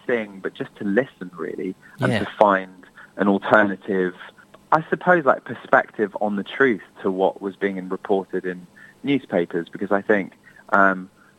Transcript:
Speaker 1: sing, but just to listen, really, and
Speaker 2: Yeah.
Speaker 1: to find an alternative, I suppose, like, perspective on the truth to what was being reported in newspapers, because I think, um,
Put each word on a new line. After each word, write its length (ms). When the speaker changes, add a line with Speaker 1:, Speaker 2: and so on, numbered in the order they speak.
Speaker 1:
sing, 360
but 100
just 240
to 80
listen, 520
really, 380
and 120
Speaker 2:
Yeah. 80
Speaker 1:
to 180
find 460
an 120
alternative, 840
I 180
suppose, 340
like, 200
perspective 760
on 160
the 80
truth 380
to 80
what 300
was 160
being 320
reported 560
in 220
newspapers, 640
because 240
I 100
think, 300
um, 380